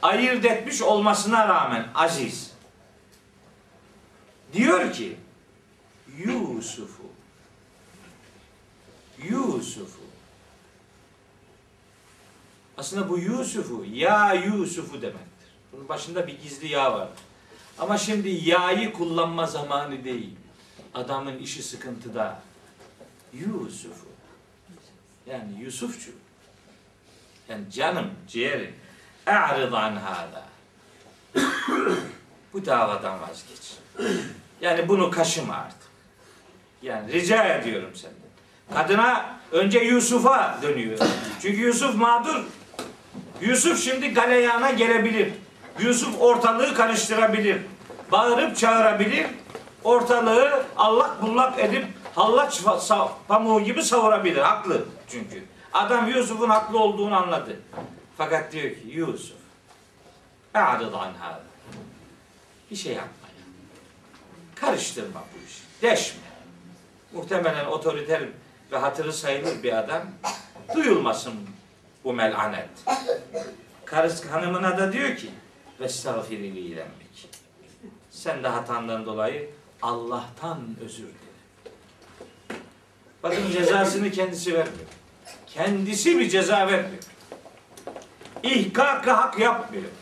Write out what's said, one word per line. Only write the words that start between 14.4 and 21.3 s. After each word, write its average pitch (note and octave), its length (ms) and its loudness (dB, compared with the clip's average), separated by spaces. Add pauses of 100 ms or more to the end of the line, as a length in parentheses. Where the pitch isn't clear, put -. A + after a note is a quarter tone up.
demektir. - 460 -14 (240)
Bunun C3+ 160 -16
başında E3+ 380 -6
bir C#3+ 160 -14
gizli D3+ 260 -14
ya C#3+ 240 2
var. F#2+ 160 -6 (680)
Ama G3 200 0
şimdi G3+ 300 -2
ya'yı F3+ 640 2
kullanma E3 540 -2
zamanı C#3+ 580 -6
değil. A2 300 -8 (600)
Adamın C3+ 440 -8